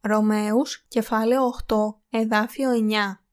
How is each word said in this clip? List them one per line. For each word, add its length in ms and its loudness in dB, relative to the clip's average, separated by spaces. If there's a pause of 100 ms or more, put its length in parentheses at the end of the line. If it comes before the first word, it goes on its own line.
Ρωμαίους, 840 0
κεφάλαιο 580 0
οκτώ, 640 -2
εδάφιο 640 0
εννιά. 600 -2